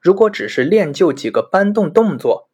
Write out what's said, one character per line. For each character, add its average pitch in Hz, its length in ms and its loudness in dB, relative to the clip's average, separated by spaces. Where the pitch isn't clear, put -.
如 180 140 2
果 214 160 2
只 107 180 -10
是 127 160 -2
练 175 260 0
就 156 220 0
几 127 180 -6
个 113 120 -2
搬 202 320 0
动 196 180 0
动 214 240 2
作 117 380 -4